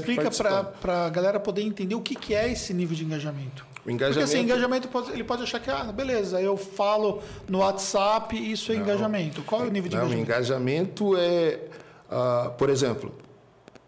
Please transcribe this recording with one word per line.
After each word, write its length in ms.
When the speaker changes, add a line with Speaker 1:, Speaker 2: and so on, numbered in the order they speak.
Speaker 1:
sempre 60
Speaker 2:
explica 180
pra, 80
Speaker 1:
participando. 300
Speaker 2:
pra 280
galera 300
poder 220
entender 340
o 60
que, 140
que 200
é 160
esse 220
nível 240
de 80
engajamento. 600
Speaker 1:
O 40
engajamento 360
Speaker 2:
Porque 120
assim, 60
engajamento 460
pode, 240
ele 100
pode 200
achar 180
que, 100
"Ah, 140
beleza, 560
eu 160
falo 640
no 120
WhatsApp, 760
isso 380
é 20
Speaker 1:
Não. 60
Speaker 2:
engajamento." 640
Qual 200
é 40
o 40
nível 180
de 60
Speaker 1:
Não, 80
Speaker 2:
engajamento? 260
Speaker 1:
engajamento 880
é 420
ah, 480
por 120
exemplo, 420